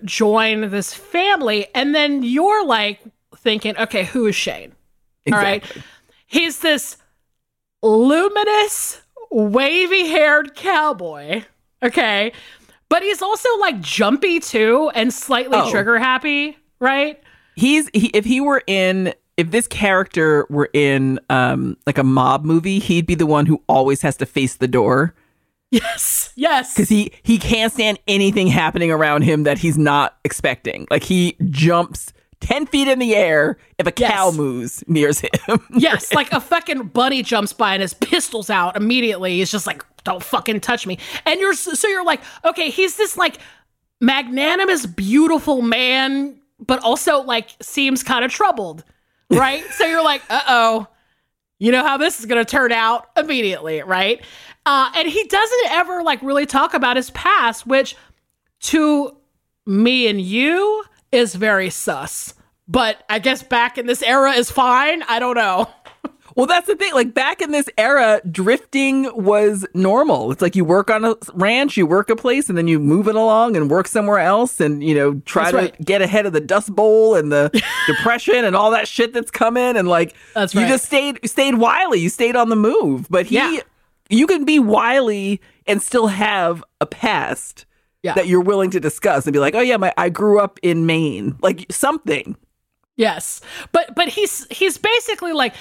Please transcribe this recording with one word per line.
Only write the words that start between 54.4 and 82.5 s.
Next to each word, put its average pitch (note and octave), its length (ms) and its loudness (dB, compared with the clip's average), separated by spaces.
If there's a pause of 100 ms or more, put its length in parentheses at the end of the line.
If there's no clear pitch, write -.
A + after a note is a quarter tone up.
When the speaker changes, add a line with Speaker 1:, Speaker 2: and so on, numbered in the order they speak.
Speaker 1:
Uh, C4+ 280 2
and E4 140 -2
he F#4 160 -2
doesn't A4 460 0
ever, F4 320 -2
like, D4 200 -2
really C#4 240 -2
talk D4+ 280 0
about B3 220 0
his B3+ 140 -4
past, E4 560 0
which C4 300 0 (640)
to D4+ 560 0 (500)
me A#3 420 2
and G#3 120 -2
you E4+ 640 -2 (260)
is A#3+ 240 0
very F#3+ 360 0
sus. - 640 -8 (360)
But A3 380 -2
I G#3+ 100 -2
guess C4 240 -2
back A#3+ 360 -2
in A#3+ 80 -6
this A#3+ 160 -2
era C4+ 300 2
is A#3+ 180 0
fine. C4+ 540 2
I A#3 140 -2
don't B3 180 -2
know. G#3 380 0
<laughs> - 40 -20 (580)
Speaker 2:
Well, B3+ 100 2
that's F4 220 2
the G4 80 0
thing. F#4 180 -2
Like, B3 200 2
back C4+ 280 -2
in D#4 80 -6
this D4 260 -2
era, A3+ 440 4 (100)
drifting C4+ 800 0 (100)
was G#3 540 2
normal. F#3+ 560 2
It's C3+ 100 -4
like F3 140 0
you F#3 100 2
work F3+ 240 2
on A3 160 0
a A3+ 120 0 (180)
ranch, A3+ 420 0
you G3 80 2
work F3+ 260 2
a A3 40 2
place, C4 340 -2
and F#3 80 -2
then E3+ 120 0
you E3 100 4
move D#3 300 2
it G#3+ 80 0
along A3 400 2
and D3+ 120 0
work F3+ 200 0
somewhere G#3 320 0
else G3+ 400 0
and, D3 240 -2
you D#3 100 2
know, C#3+ 200 2 (100)
try E3+ 260 -2
Speaker 1:
That's - 0 -
Speaker 2:
to F3 60 2
Speaker 1:
right. E3+ 280 -2
Speaker 2:
get F#3+ 160 0
ahead G3 260 0
of F#3+ 60 -4
the D#3 80 2
Dust G3 360 -2
Bowl A3 400 6
and D3+ 160 0
the D3 180 2 (240)
Speaker 1:
<laughs> - 140 -2
Speaker 2:
Depression A#3 560 0
and F#3+ 100 0
all G#3 160 4
that A3 160 0
shit A#3 260 -2
that's A#3+ 200 -6
coming. B3 440 0
And, F#3 120 0
like, E3+ 260 2 (200)
Speaker 1:
That's G3 200 -2
Speaker 2:
you G3+ 60 2
Speaker 1:
right. A#3 80 2
Speaker 2:
just C4 160 0
stayed, C#4 340 -2 (100)
stayed C#4 280 0
wily. A#3+ 420 2
You E3+ 100 0
stayed A#3+ 280 0
on A#3 140 2